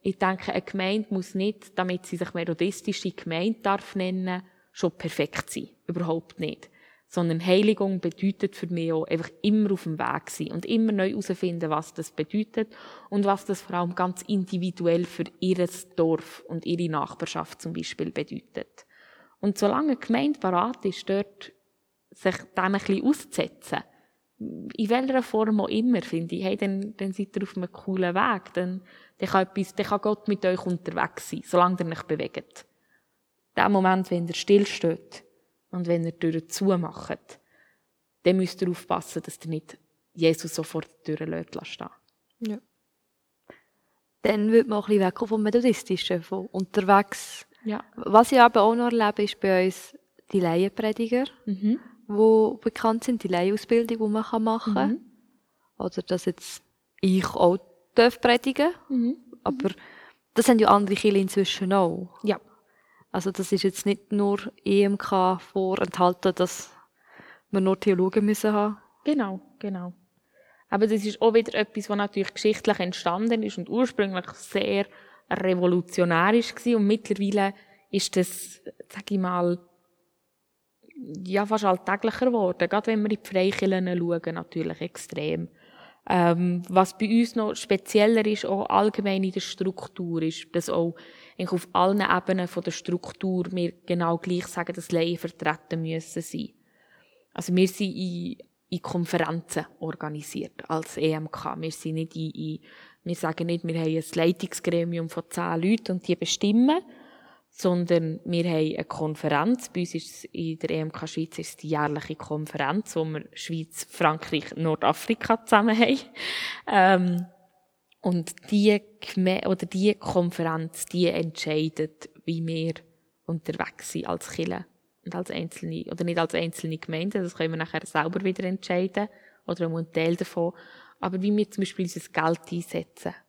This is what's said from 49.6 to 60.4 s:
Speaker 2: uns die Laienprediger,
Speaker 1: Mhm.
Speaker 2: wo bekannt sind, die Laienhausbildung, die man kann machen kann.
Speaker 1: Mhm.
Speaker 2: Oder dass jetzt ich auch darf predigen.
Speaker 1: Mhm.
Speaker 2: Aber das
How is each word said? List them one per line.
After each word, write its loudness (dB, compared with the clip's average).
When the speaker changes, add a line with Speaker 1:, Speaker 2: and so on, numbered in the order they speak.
Speaker 2:
uns -4
die 2
Laienprediger, 0
Speaker 1:
Mhm. 0
Speaker 2:
wo 6
bekannt 0
sind, -2
die -4
Laienhausbildung, 2
die 0
man 0
kann -2
machen 0
kann. 2
Speaker 1:
Mhm. -2
Speaker 2:
Oder -4
dass -2
jetzt -6
ich 4
auch 4
darf 6
predigen. 4
Speaker 1:
Mhm. 0
Speaker 2:
Aber 0
das 4